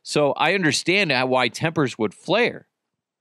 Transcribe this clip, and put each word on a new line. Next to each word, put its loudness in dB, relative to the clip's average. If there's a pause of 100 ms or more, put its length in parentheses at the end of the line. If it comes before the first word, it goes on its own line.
So 0
I 0
understand 0
how, 2
why 2
tempers -2
would -2
flare, -2 (540)